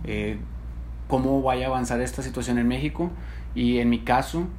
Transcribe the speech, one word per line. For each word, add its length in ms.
eh, 360
cómo 360
vaya 240
a 20
avanzar 320
esta 220
situación 340
en 100
México. 440
Y 240
en 120
mi 100
caso 480